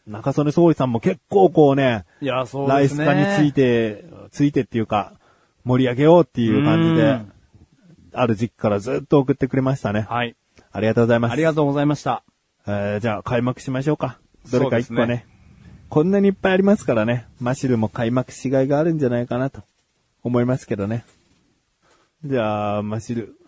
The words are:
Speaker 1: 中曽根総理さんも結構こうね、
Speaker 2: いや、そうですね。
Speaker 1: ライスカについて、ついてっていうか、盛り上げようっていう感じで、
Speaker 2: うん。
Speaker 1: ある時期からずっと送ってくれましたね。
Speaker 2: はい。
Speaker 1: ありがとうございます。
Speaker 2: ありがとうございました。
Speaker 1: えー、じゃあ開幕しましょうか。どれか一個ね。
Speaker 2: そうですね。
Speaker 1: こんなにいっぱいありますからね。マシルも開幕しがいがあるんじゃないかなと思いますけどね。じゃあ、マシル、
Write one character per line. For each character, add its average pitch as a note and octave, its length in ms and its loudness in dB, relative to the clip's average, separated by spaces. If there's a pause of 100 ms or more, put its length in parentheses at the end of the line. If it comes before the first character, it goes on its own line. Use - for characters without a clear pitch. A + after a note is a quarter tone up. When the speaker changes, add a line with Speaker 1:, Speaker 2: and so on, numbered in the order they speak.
Speaker 1:
中 G#2+ 260 -6
曽 D3 120 0
根 D3 80 0
総 E3+ 180 4
理 D3+ 40 2
さ C3+ 120 0
ん B2 60 -2
も A#2 80 -2
結 F#3 280 -4
構 F#3+ 220 4
こ D3 220 6
う C3+ 40 0
ね、 B2 300 0 (160)
Speaker 2:
い C#3+ 40 -6
や、 B2+ 200 -2
そ C#3 180 -8
う - 20 -4
で C#3 220 2
す C#3+ 80 -4
ね。 D3+ 80 -2
Speaker 1:
ラ D3 80 2
イ C#3+ 60 2
ス D3 80 2
カ - 160 0
に - 20 4
つ - 20 4
い C#3 60 -2
て、 A#2 540 0 (240)
つ - 120 -4
い D3 100 2
て C#3 100 0
っ - 20 -8
て - 140 -6
い - 20 0
う G#2+ 60 -2
か、 G2+ 260 -2 (520)
盛 B2+ 200 2
り A#2+ 60 0
上 A#2+ 60 -6
げ C#3 80 0
よ E3+ 160 8
う - 20 4
っ - 20 0
て - 160 -6
い A#2 180 2
う - 60 2
感 E3 180 2
じ E3 120 2
で、 D#3+ 80 4
Speaker 2:
う D3+ 100 4
ん。 G#2+ 200 -8 (840)
Speaker 1:
あ B2 80 2
る A2+ 80 0
時 G#2 140 -2
期 - 80 -20
か A2 140 -2
ら G2+ 100 0
ず C3 240 -4
っ - 20 -16
と D3+ 120 4
送 C3+ 160 2
っ - 20 0
て C3 100 -2
く C3 100 -6
れ C3 60 2
ま C3 140 0
し - 60 -14
た G2+ 100 -4
ね。 G#2 160 -2
Speaker 2:
は A#2+ 160 -4
い。 A#2 100 -10 (380)
Speaker 1:
あ G2 80 -6
り G#2+ 60 0
が A2+ 80 2
と A#2 80 4
う - 20 4
ご A2+ 40 2
ざ A#2 80 4
い A#2 40 0
ま A#2 80 0
す。 A#2+ 40 -4
Speaker 2:
あ B2 40 -4
り D3+ 60 0
が D#3+ 100 2
と D3+ 100 0
う C#3+ 40 2
ご C#3 80 -2
ざ C#3+ 80 0
い C#3+ 40 2
ま D3 80 2
し - 80 -6
た。 B2 220 -4 (420)
Speaker 1:
え G#2 300 -4
ー、 G#2 40 -6
じ A#2 80 -2
ゃ G#2 100 -2
あ - 40 -12
開 A#2+ 200 -2
幕 B2 180 -4
し - 100 -10
ま C3 120 -4
し D3+ 80 -2
ょ D3+ 40 0
う - 40 -2
か。 C3 200 -8 (320)
ど B2+ 80 0
れ C3 120 2
か A2+ 80 2
一 B2 100 -4
個 A2+ 60 -10
ね。 A#2 40 -2
Speaker 2:
そ A#2 60 0
う - 20 0
で A#2+ 80 -2
す A#2+ 40 -4
ね。 - 80 -14 (640)
Speaker 1:
こ D3+ 120 2
ん F3+ 80 0
な G3+ 100 2
に G3 80 2
い - 20 4
っ G3 40 -2
ぱ - 160 -2
い - 40 2
あ - 20 2
り F#3+ 60 2
ま G3+ 140 4
す - 100 -14
か C3+ 80 0
ら G#2+ 100 2
ね。 A#2+ 220 -2 (140)
マ B2 140 -2
シ C3+ 140 -4
ル B2 80 2
も A2 140 -2
開 A#2 200 -4
幕 B2+ 220 -2
し - 160 -10
が C3+ 140 2
い C3+ 60 0
が C#3+ 100 0
あ D#3 60 0
る E3+ 100 0
ん D#3 40 -4
じ C#3+ 60 0
ゃ A#2+ 60 0
な A#2+ 100 -2
い A#2+ 60 -4
か A#2+ 100 -4
な C3 140 -4
と - 120 -16 (640)
思 B2 160 0
い A#2+ 60 2
ま B2+ 100 0
す - 100 -16
け A2 100 -6
ど G2 100 -4
ね。 A#2 180 -6 (1200)
じ C3+ 140 -2
ゃ G#2 400 -2
あ、 G#2 40 -2
マ G#2+ 180 -6
シ A#2+ 140 -10
ル、 A2+ 200 -8 (140)